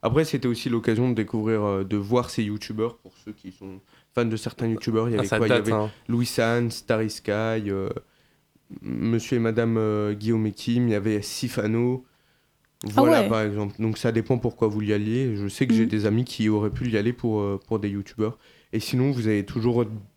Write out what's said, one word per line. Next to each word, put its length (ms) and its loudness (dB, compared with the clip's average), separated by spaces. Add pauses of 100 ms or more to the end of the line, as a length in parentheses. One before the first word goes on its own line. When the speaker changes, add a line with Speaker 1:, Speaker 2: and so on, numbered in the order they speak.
Speaker 1:
Après, 220 4
c'était 220 -2
aussi 220 0
l'occasion 420 2
de 40 2
découvrir, 500 0
euh, 180 0
de 140 -2
voir 340 0
ces 140 -2
youtubeurs, 540 -4
pour 120 -20 (140)
ceux 80 -14
qui 180 -16
sont 300 -18 (340)
fans 100 2
de 120 0
certains 320 -4
youtubeurs. 400 0
Il 40 0
y 40 0
Speaker 2:
Ah, 20 2
Speaker 1:
avait 100 0
Speaker 2:
ça 100 0
Speaker 1:
quoi ? 100 2
Il 20 2
y 40 6
Speaker 2:
date, 120 2
Speaker 1:
avait 60 0
Speaker 2:
hein. 180 0 (180)
Speaker 1:
Louis 180 0
San, 440 0
Starry 400 -2
Sky, 220 -6
euh, 560 -2 (920)
Monsieur 560 -2
et 20 2
Madame, 380 2
euh, 340 0
Guillaume 340 0
et 60 -2
Kim, 360 0
il 40 2
y 20 4
avait 280 0
Sifano. 840 -2 (800)
Speaker 3:
Ah 80 -6
Speaker 1:
Voilà, 300 6
Speaker 3:
ouais. 60 0
Speaker 1:
par 120 2
exemple. 400 -2
Donc, 180 0
ça 140 0
dépend 260 0
pourquoi 300 0
vous 140 -2
y 100 0
alliez. 440 0
Je 120 -4
sais 180 -2
que 80 2
j'ai 100 4
Speaker 3:
Mhm. 40 0
Speaker 1:
des 180 0
amis 180 2
qui 260 0
auraient 200 2
pu 200 -4
y 80 0
aller 160 0
pour, 260 0
euh, 260 -2
pour 120 -2
des 100 -2
youtubeurs. 480 -4 (380)
Et 60 0
sinon, 300 2
vous 160 -2
avez 180 2
toujours 400 0 (320)